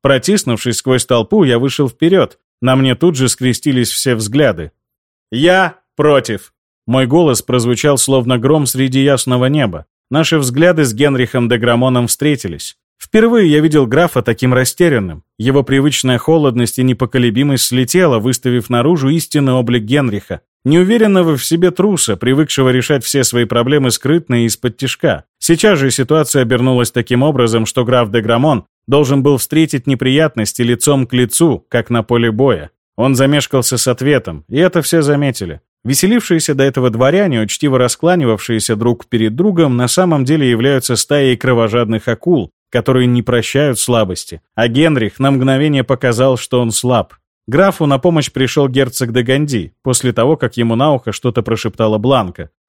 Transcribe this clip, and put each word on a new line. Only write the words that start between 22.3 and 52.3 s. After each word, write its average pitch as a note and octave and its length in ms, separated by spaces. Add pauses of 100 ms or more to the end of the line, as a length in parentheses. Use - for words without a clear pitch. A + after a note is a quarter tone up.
решать B2+ 340
все C3+ 200
свои A#2+ 200
проблемы B2 460
скрытно B2+ 540
и - 20
из-под A2 300
тишка. B2+ 480 (140)
Сейчас E3+ 400
же C3+ 120
ситуация C#3+ 520
обернулась B2 500
таким B2 300
образом, A#2 440
что B2 180
граф A#2+ 260
де A#2 100
Грамон A#2 440 (220)
должен C#3 360
был C3 160
встретить D3+ 480
неприятности C3 760
лицом B2 440
к - 60
лицу, B2 560
как A#2+ 220
на A#2 120
поле A#2 280
боя. G#2+ 400 (260)
Он C3 180
замешкался C3+ 640
с - 120
ответом, B2 600
и B2+ 100
это F3 220
все D#3+ 220
заметили. C3+ 580 (260)
Веселившиеся E3 720
до C3+ 80
этого B2+ 260
дворяне, C3+ 500
учтиво C3 380
раскланивавшиеся A#2+ 960
друг A#2 320
перед A2 300
другом, E3+ 400
на B2 100
самом D#3+ 380
деле C#3+ 260
являются B2 460
стаей C3+ 400
кровожадных A#2 720
акул, B2 420 (200)
которые B2+ 360
не B2 160
прощают B2 560
слабости, G2+ 640 (120)
а A#2+ 140
Генрих C3 500
на C3+ 120
мгновение C3+ 540
показал, B2+ 520
что B2 240
он A#2 100
слаб. A#2+ 440 (320)
Графу E3 400
на C#3 120
помощь D#3+ 340
пришёл B2+ 360
герцог B2+ 440
де B2 100
Ганди C3+ 500 (100)
после B2 300
того, C3+ 240
как - 200
ему A#2 180
на C#3+ 180
ухо A#2+ 200
что-то A#2+ 300
прошептала A2 560
Бланка. G#2 520 (180)